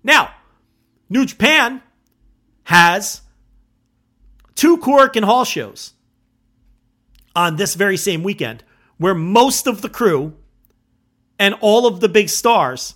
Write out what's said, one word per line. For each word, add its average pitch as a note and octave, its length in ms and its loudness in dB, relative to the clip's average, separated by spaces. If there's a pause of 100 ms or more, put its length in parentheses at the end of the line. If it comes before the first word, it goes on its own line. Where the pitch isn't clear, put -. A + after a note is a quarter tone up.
Now, B3+ 280 0 (760)
New B3 160 0
Japan C4 560 0 (840)
has F3 560 2 (1300)
two - 240 2
Korakuen C4 460 2
Hall A#3+ 220 0
shows - 480 -12 (1400)
on E3+ 200 -2
this F#3+ 180 -4
very F#3+ 240 -2
same E3+ 240 -4
weekend C#3 420 -8 (360)
where F#3 160 0
most G#3+ 500 0
of A#3 160 -4
the - 80 -10
crew D#3 460 -2 (1040)
and G3 200 2
all A3+ 280 2
of F#3 140 -2
the G#3 80 2
big G3 200 2
stars E3 680 -2